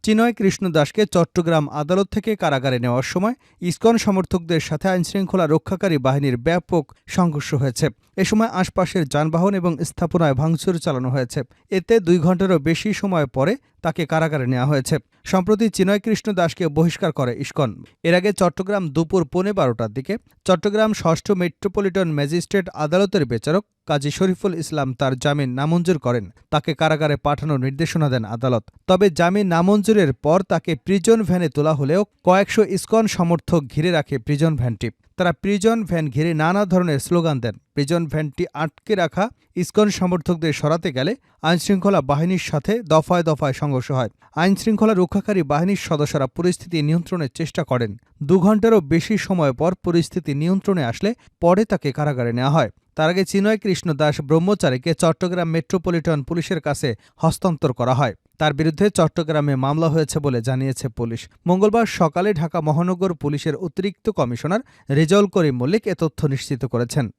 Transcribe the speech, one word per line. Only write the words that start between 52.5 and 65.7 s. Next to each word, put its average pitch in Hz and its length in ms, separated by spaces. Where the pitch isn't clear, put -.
হয়। 120 140
তার 156 160
আগে 185 140
চিনয় 202 340
কৃষ্ণ 180 360
দাস 147 260
ব্রহ্মচারীকে 160 760
চট্টগ্রাম 175 540
মেট্রোপলিটন 165 760
পুলিশের 170 380
কাছে 147 280
হস্তান্তর 160 560
করা 123 220
হয়। 123 200
তার 151 160
বিরুদ্ধে 160 360
চট্টগ্রামে 151 640
মামলা 147 320
হয়েছে 156 320
বলে 135 220
জানিয়েছে 131 460
পুলিশ। 117 320
মঙ্গলবার 208 400
সকালে 175 360
ঢাকা 165 260
মহানগর 175 540
পুলিশের 147 420
অতিরিক্ত 185 540
কমিশনার 151 520
রেজাউল 165 400
করিম 156 300
মল্লিক 156 280